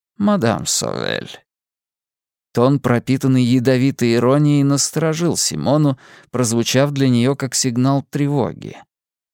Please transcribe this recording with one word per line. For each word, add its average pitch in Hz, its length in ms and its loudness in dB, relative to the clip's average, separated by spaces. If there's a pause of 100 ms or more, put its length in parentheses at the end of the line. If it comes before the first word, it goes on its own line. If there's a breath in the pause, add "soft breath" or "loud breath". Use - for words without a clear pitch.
(180)
мадам 147 480 0
Савель?" - 720 -6 (1120)
Тон, 131 260 2
пропитанный 127 640 0
ядовитой 127 720 2
иронией, 143 480 2
насторожил 156 760 -2
Симону, 139 600 0 (320 loud breath)
прозвучав 120 600 0
для 135 160 0
неё 123 280 2
как 131 180 -8
сигнал 131 560 0
тревоги. 143 680 -4 (560)